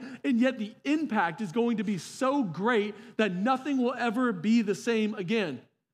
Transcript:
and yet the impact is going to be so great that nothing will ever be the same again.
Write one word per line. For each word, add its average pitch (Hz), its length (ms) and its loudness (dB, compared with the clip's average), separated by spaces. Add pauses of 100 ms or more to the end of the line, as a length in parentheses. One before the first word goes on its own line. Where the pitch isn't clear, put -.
(220)
and 262 160 2
yet 254 200 2
the 208 160 -6 (100)
impact 220 560 0
is 202 100 -4
going 233 280 2
to 220 40 -2
be 202 140 0
so 262 460 0
great 208 520 0 (220)
that 208 180 2
nothing 262 440 0
will 254 160 2
ever 240 400 0
be 214 260 4
the 202 140 0
same 220 400 0
again. 185 440 -2 (360)